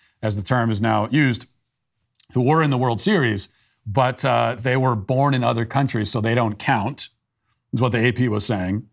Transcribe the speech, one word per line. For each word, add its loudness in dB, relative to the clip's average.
as -2
the -4
term 2
is -2
now 0
used, 2
who 0
were 4
in 2
the 0
World 0
Series, 0
but, 0
uh, 2
they 0
were 2
born 0
in 0
other 0
countries, -2
so -2
they 0
don't 0
count, -2
is -2
what 0
the 0
A 2
P 0
was -2
saying. -4